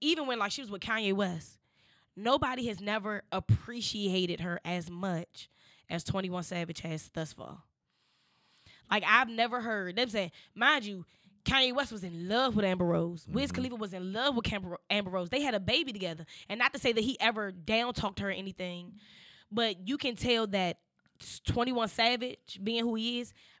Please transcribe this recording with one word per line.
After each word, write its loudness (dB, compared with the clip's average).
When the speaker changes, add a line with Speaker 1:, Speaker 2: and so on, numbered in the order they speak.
Speaker 1:
even 2
when, 0
like, 0
she -6
was -12
with -8
Kanye 0
West, -2
nobody 0
has -4
never -2
appreciated 0
her -4
as -4
much -6
as -4
Twenty-one -2
Savage -6
has -6
thus -6
far. -16
Like, 2
I've 8
never 0
heard -4
them 2
say, -2
mind 4
you, -8
Kanye 4
West 0
was -8
in -6
love 2
with 4
Amber 2
Rose. 0
Wiz 0
Speaker 2:
Mm-hmm. -4
Speaker 1:
Khalifa -4
was -6
in -6
love 2
with 2
Amber, -4
Amber 2
Rose. -2
They 2
had 2
a 0
baby 2
together. -6
And -4
not 4
to -6
say 4
that 2
he 0
ever 2
down-talked -2
her -2
or 0
anything, -8
but 0
you 2
can -2
tell 2
that 0
Twenty-one 2
Savage, 0
being 0
who 2
he -2
is, -8